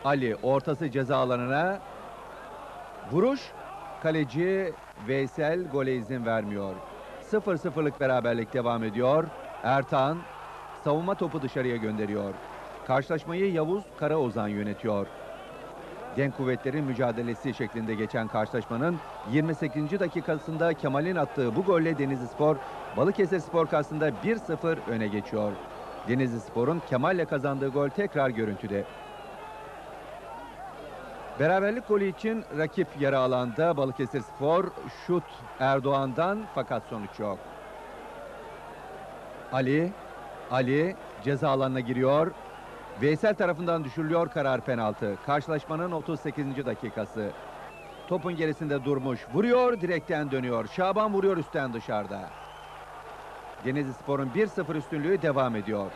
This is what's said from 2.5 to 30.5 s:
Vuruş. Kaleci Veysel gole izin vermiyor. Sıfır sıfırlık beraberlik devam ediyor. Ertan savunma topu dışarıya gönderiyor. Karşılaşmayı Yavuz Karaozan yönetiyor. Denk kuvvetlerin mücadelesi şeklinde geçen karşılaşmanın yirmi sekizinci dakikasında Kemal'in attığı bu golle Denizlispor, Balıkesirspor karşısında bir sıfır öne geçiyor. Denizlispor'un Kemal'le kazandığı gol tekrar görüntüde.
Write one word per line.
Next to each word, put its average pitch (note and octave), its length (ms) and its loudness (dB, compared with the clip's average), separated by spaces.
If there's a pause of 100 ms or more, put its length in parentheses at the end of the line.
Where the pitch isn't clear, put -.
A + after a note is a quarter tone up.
Vuruş. A#3 300 4 (600)
Kaleci E3 720 0 (360)
Veysel D3+ 640 0
gole C3 260 2
izin A#2+ 300 -2
vermiyor. G#2 480 0 (460)
Sıfır G#3 360 2
sıfırlık D3+ 440 0
beraberlik A#2+ 520 2
devam A#2 320 2
ediyor. B2 400 4 (380)
Ertan C3+ 560 4 (680)
savunma E3 300 2
topu D#3+ 280 -2
dışarıya B2+ 340 0
gönderiyor. G#2 580 -2 (520)
Karşılaşmayı E3 680 2
Yavuz E3+ 320 2 (140)
Karaozan B2+ 500 2
yönetiyor. G#2 580 0 (1080)
Denk C#3 200 0
kuvvetlerin C3 480 0
mücadelesi A#2+ 680 0
şeklinde A2+ 400 -2
geçen A2 340 -2
karşılaşmanın A#2 680 0 (320)
yirmi D3+ 240 4
sekizinci D3+ 460 -2
dakikasında E3 720 0
Kemal'in D3+ 420 0
attığı C3 400 2
bu F3 80 4
golle E3 340 4
Denizlispor, C#3 580 2 (400)
Balıkesirspor E3+ 680 4
karşısında D#3 440 2 (140)
bir A3 120 4
sıfır E3 420 0 (100)
öne A2+ 180 2
geçiyor. G#2 460 0 (560)
Denizlispor'un B2 800 2
Kemal'le D#3+ 360 4
kazandığı C#3 440 0
gol C#3+ 200 2
tekrar D3 420 2
görüntüde. G#2 540 0 (2500)